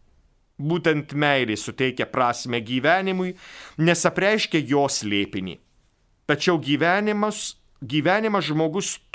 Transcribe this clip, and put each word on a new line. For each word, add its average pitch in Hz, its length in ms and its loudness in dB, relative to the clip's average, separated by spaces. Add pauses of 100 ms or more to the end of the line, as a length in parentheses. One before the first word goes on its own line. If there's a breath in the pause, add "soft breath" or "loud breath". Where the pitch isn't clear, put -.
(600)
Būtent 151 560 0
meilė 139 400 2
suteikia 127 480 -2
prasmę 120 560 -2
gyvenimui, 180 720 0 (480 loud breath)
nes 165 240 4
apreiškia 185 560 2
jo 139 320 2
slėpinį. 101 640 -2 (720)
Tačiau 151 320 2
gyvenimas, 202 960 0 (240)
gyvenimą 180 640 0
žmogus 156 540 -2 (180)